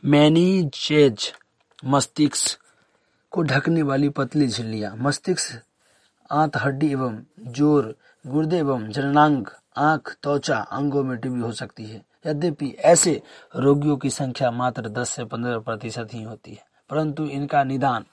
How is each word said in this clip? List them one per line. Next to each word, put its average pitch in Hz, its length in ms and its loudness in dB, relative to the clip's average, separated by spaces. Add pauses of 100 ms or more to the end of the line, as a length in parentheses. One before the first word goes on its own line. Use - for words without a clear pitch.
मेनिंजेज, 151 1300 4 (520)
मस्तिष्क 139 760 0 (720)
को 180 100 -2
ढकने 156 400 0
वाली 143 280 2
पतली 143 380 0
झिल्लियां, 110 500 -6
मस्तिष्क, 139 640 -4 (680)
आंत 147 280 0
हड्डी 143 340 0
एवं 127 260 -4 (320)
जोर, 139 460 2 (300)
गुर्दे 156 320 0
एवं 135 320 -2
जननांग, 139 560 2 (320)
आंख, 151 460 0
त्वचा 143 340 -2
अंगों 139 460 -4
में 131 140 -6
टीबी 127 220 -6
हो 117 120 -4
सकती 110 340 -12
है। 107 160 -16 (260)
यद्यपि 147 420 -4 (100)
ऐसे 165 420 6 (340)
रोगियों 143 420 2
की 135 120 -2
संख्या 127 420 -2
मात्र 120 380 -4
दस 120 200 -6
से 123 160 -8
पन्द्रह 117 340 -6
प्रतिशत 113 540 -8
ही 117 100 -10
होती 110 280 -16
है, - 120 -20 (260)
परंतु 151 360 -2
इनका 139 380 -2
निदान 131 500 -2